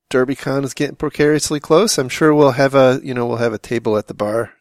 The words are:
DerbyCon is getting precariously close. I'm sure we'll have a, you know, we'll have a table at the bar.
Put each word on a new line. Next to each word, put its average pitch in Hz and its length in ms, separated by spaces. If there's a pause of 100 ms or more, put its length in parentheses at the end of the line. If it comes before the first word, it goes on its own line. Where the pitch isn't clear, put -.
DerbyCon 131 560
is 131 80
getting 143 240
precariously 151 640
close. 190 380
I'm 127 100
sure 147 240
we'll 147 200
have 135 220
a, 131 280
you 131 100
know, 120 140
we'll 117 100
have 117 160
a 104 60
table 117 400
at 101 80
the - 80
bar. 107 460